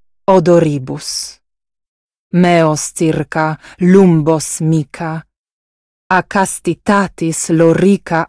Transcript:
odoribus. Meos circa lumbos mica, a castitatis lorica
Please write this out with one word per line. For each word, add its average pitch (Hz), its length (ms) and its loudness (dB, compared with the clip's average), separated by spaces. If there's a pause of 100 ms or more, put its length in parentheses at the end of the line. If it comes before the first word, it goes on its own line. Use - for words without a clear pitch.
(260)
odoribus. 156 1120 0 (920)
Meos 170 600 2
circa 156 640 -4 (240)
lumbos 170 800 2
mica, 160 600 -4 (880)
a 180 140 0
castitatis 180 1300 -4
lorica 165 800 2